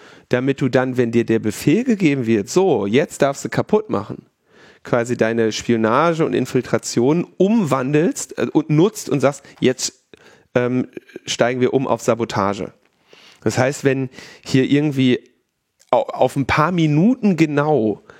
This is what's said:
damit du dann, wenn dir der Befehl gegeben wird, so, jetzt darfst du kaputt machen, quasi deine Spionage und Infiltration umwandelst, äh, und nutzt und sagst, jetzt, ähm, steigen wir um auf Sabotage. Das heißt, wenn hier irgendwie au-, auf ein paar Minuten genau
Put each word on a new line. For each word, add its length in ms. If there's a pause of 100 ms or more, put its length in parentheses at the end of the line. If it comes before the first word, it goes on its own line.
(280)
damit 320
du 80
dann, 280
wenn 140
dir 160
der 140
Befehl 440
gegeben 420
wird, 220
so, 380
jetzt 360
darfst 220
du 40
kaputt 420
machen, 360 (560)
quasi 340
deine 360
Spionage 720
und 80
Infiltration 920 (100)
umwandelst, 1040
äh, 140
und 180
nutzt 400
und 100
sagst, 220 (180)
jetzt, 460 (480)
ähm, 340 (380)
steigen 340
wir 140
um 120
auf 140
Sabotage. 720 (720)
Das 160
heißt, 260
wenn 260 (340)
hier 200
irgendwie 560 (680)
au-, 120
auf 340
ein 100
paar 260
Minuten 640
genau 680 (180)